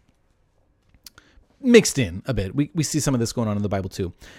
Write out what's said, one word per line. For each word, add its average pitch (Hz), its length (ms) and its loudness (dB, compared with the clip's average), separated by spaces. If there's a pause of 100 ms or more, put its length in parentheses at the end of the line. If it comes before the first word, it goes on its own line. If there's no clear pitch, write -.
(1600)
Mixed 240 380 6
in 95 260 -2
a - 80 -6
bit. 98 220 -4
We, 147 200 -2
we 165 80 -2
see - 160 -2
some 139 160 0
of 120 60 0
this 113 120 -2
going 120 140 -4
on 104 100 -2
in 101 60 -2
the 104 60 -2
Bible 95 220 -4
too. 90 240 -8 (240)